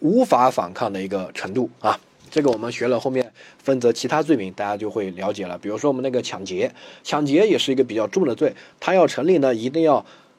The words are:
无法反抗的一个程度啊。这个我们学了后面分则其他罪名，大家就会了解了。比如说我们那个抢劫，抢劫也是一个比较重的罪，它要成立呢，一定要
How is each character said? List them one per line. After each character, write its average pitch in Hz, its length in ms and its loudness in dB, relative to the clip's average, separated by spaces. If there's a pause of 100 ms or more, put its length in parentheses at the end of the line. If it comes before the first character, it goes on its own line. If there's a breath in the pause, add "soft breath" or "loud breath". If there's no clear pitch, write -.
无 214 240 4
法 127 260 4
反 92 220 -2
抗 107 180 -4
的 98 120 -6
一 98 60 -6
个 92 260 -6
程 - 180 -10
度 120 160 -2 (120)
啊。 107 180 0 (320)
这 156 100 0
个 143 100 4
我 113 60 0
们 117 160 -6
学 120 160 -2
了 123 100 2
后 131 120 -4
面 127 200 -2 (280 loud breath)
分 135 200 0
则 120 140 4
其 - 160 -6
他 151 140 0
罪 151 160 2
名， 95 160 -8
大 104 120 -6
家 104 80 -4
就 104 160 -6
会 98 200 -4
了 95 200 -4
解 101 140 -6
了。 90 140 -8
比 101 100 -10
如 104 80 -4
说 143 140 0
我 - 20 2
们 127 100 -6
那 131 80 -2
个 123 120 -2
抢 117 200 -10
劫， 95 300 -4 (320 loud breath)
抢 151 220 0
劫 156 200 4
也 165 120 2
是 139 120 -2
一 131 40 0
个 131 100 4
比 117 100 -4
较 107 120 0
重 180 200 0
的 117 80 0
罪， 156 200 0 (260 loud breath)
它 175 140 0
要 180 120 6
成 131 200 -4
立 180 100 4
呢， 135 180 2
一 113 140 -4
定 160 140 0
要 139 240 4 (320 soft breath)